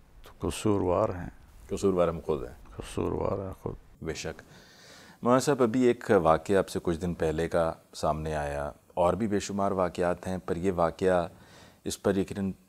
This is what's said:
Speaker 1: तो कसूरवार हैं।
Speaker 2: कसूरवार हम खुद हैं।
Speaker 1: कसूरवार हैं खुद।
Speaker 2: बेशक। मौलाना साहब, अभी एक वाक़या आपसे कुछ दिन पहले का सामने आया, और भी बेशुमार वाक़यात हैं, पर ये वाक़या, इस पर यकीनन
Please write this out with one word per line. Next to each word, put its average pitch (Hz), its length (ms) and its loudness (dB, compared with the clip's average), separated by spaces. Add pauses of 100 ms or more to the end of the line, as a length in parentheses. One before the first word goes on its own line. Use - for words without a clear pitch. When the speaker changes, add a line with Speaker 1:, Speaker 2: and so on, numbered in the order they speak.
(260)
Speaker 1:
तो - 240 -6
कसूरवार 98 640 0
हैं। 87 200 -8 (420)
Speaker 2:
कसूरवार 92 360 2
हम 82 100 -4
खुद 73 240 -2
हैं। 62 140 -12 (160)
Speaker 1:
कसूरवार 87 640 -4
हैं 95 140 -10
खुद। - 240 -10 (260)
Speaker 2:
बेशक। 80 320 -8 (880)
मौलाना 123 160 4
साहब, 135 220 2
अभी 123 240 4
एक 120 260 2
वाक़या 90 480 4
आपसे 92 200 -2
कुछ 85 160 -2
दिन 87 180 -4
पहले 80 340 0
का 82 180 2 (280)
सामने 78 400 -4
आया, 73 400 -4 (240)
और 87 180 4
भी 107 120 -2
बेशुमार 98 480 -2
वाक़यात 87 520 0
हैं, 92 120 -4
पर 90 180 -4
ये 92 160 0
वाक़या, 85 560 2 (560)
इस 95 120 -6
पर 98 200 0
यकीनन 95 360 -4 (160)